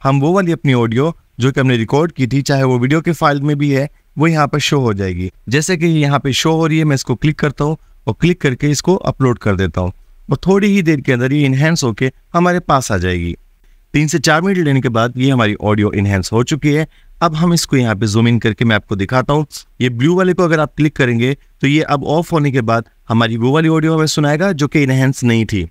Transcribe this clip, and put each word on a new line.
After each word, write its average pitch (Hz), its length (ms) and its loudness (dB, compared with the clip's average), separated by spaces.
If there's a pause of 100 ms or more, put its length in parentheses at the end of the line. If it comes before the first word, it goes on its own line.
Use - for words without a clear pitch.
हम 139 180 2
वो 151 120 2
वाली 190 180 0
अपनी 147 220 0
ऑडियो 120 420 0 (240)
जो 127 120 0
कि 147 80 -4
हमने 131 180 2
रिकॉर्ड 151 340 0
की 131 160 -2
थी, 135 140 -2
चाहे 135 220 0
वो 127 160 2
वीडियो 139 220 0
के 170 100 -2
फाइल 143 300 0
में 147 160 -2
भी 147 140 0
है, 139 180 -2 (280)
वो 151 100 2
यहाँ 151 200 2
पर 147 120 -2
शो 143 200 0
हो 117 140 0
जाएगी। 92 380 -4 (180)
जैसे 160 280 -2
कि 165 100 0
यहाँ 143 320 2
पे 135 140 -4
शो - 180 0
हो 160 160 0
रही 156 100 0
है, 160 60 0
मैं 147 120 0
इसको 127 200 -4
क्लिक 151 240 -2
करता 147 240 -2
हूँ 151 140 -2 (300)
और 113 140 -2
क्लिक 170 200 2
करके 147 280 0
इसको 170 260 0
अपलोड 127 440 0
कर 104 160 0
देता 92 260 -2
हूँ, 90 100 -4 (380)
और 139 80 0 (100)
थोड़ी 196 200 2
ही 202 140 2
देर 156 200 0
के 139 120 0
अंदर 127 200 0
ये 147 120 2
इनहैंस 147 380 0
होके 127 280 -2 (220)
हमारे 175 280 2
पास - 300 -2
आ 101 60 0
जाएगी। 87 380 -2 (580)
तीन 151 140 2
से 156 120 -2
चार 156 220 2
मिनट 190 160 0
लेने 139 240 0
के 131 80 0
बाद 120 280 -2
ये 131 140 0
हमारी 110 240 2
ऑडियो 104 380 0
इनहैंस 101 380 -2
हो 113 120 2
चुकी 147 300 -2
है। 156 140 -2 (340)
अब 165 140 0
हम 170 180 0
इसको 160 240 0
यहाँ 117 180 2
पे 104 120 -2
जूम 113 200 2
इन 120 120 2
करके 113 260 -2
मैं 113 100 2
आपको 104 200 -4
दिखाता 123 380 -2
हूँ। 151 120 0 (360)
ये 127 80 2
ब्लू 127 260 0
वाले 185 180 2
को 180 100 0
अगर 160 160 2
आप 147 180 -2
क्लिक 151 180 0
करेंगे, 120 380 0 (280)
तो 135 60 2
ये 147 160 2
अब 139 220 -2
ऑफ 160 280 -2
होने 147 180 2
के 127 120 0
बाद 113 260 0 (200)
हमारी 113 280 0
वो 123 160 0
वाली 160 140 2
ऑडियो 160 280 2
हमें 156 120 0
सुनाएगा 151 460 0
जो 147 140 -2
कि 147 160 0
इनहैंस 131 400 0
नहीं 113 220 2
थी। 90 260 -4